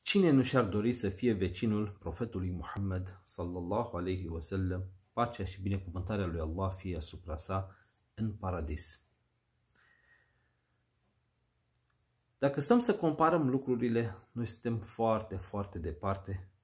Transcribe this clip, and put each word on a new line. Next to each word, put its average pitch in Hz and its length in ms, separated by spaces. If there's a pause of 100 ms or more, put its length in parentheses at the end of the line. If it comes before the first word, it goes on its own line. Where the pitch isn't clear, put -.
Cine 190 280
nu 135 140
și-ar 127 220
dori 104 280
să 113 160
fie 117 240
vecinul 104 640
profetului 92 500
Muhammad 92 720
sallallahu 90 760
alaihi 90 300
wasallam, 90 560 (300)
pacea 117 300
și 92 180
binecuvântarea 98 640
lui 85 140
Allah 87 380
fie 90 200
asupra 78 400
sa, 95 380 (380)
în 107 180
paradis? 87 760 (3250)
Dacă 139 220
stăm 240 200
să 233 160
comparăm 160 540
lucrurile, 120 680 (160)
noi 117 140
suntem 117 340
foarte, 110 560
foarte 98 440
departe 95 680 (140)